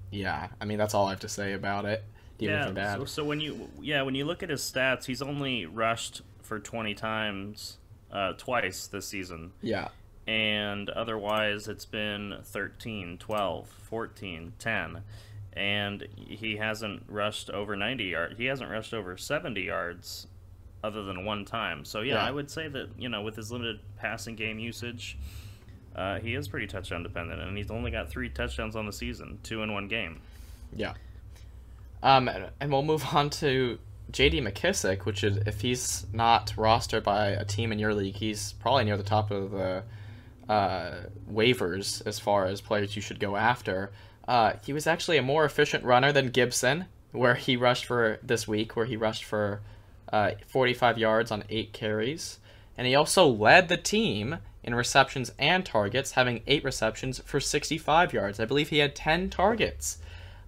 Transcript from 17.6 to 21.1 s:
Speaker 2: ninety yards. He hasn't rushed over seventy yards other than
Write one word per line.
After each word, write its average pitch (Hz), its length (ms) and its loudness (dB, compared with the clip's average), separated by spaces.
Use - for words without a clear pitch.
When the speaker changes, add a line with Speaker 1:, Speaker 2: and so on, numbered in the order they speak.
Speaker 2:
ninety 110 300 -2
yards. 85 320 -2
He 120 80 -2
hasn't 131 220 -4
rushed 107 240 -6
over 92 240 -6
seventy 143 460 -4
yards 87 640 -6
other 107 220 -6
than 95 200 -6